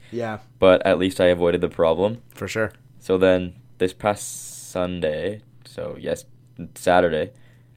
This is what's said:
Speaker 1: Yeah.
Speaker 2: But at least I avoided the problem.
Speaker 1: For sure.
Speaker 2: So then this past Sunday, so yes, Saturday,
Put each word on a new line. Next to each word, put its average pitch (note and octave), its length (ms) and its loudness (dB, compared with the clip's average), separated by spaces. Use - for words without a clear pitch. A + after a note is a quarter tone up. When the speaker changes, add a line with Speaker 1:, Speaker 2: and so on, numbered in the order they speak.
Speaker 1:
Yeah. A2 280 -8
Speaker 2:
But F#2 280 6
at F#2+ 120 4
least F#2 240 0
I F#2 60 4
avoided F2 340 2
the F2 80 -2
problem. F2 520 0
Speaker 1:
For G2 140 -10
sure. A2 260 -4
Speaker 2:
So F#2+ 200 -2
then F#2 340 2
this F#2 160 -2
past - 800 -6
Sunday, F2+ 680 -4
so - 340 -12
yes, - 260 -8
Saturday, F2 580 0